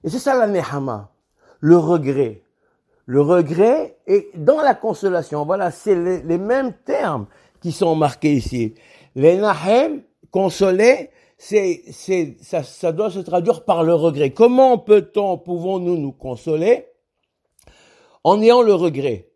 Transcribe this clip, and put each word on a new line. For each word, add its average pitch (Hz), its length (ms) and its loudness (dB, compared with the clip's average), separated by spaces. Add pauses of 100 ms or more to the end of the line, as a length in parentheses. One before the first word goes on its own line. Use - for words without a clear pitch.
Et 143 60 -8
c'est 190 100 -8
ça 269 160 -2
la 240 120 2
nehama, 135 680 -6 (480)
le 165 160 6
regret. 139 640 0 (640)
Le 127 140 2
regret 175 840 2
est 196 300 -2
dans 233 240 2
la 277 140 2
consolation. 175 720 -4
Voilà, 180 260 -4
c'est 202 240 -2
les, 175 280 -2
les 165 160 -2
mêmes 233 340 -4 (120)
termes 156 420 -6 (340)
qui 170 100 -8
sont 165 240 -2
marqués 147 380 0
ici. 117 420 -4 (400)
Les 156 220 4
nahem, 214 680 -2 (280)
consoler, 190 800 0 (260)
c'est, 190 540 -4
c'est, 170 500 -6
ça, 165 220 -8
ça 165 300 -6
doit 202 180 -4
se 180 80 -10
traduire 180 460 -2
par 170 200 0
le 165 100 2
regret. 147 360 0
Comment 247 480 4
peut-on, 202 580 0
pouvons-nous 175 640 -6
nous 139 140 -6
consoler ? 156 720 -2 (1400)
En 196 180 2
ayant 233 220 4
le 220 120 4
regret. 139 600 -4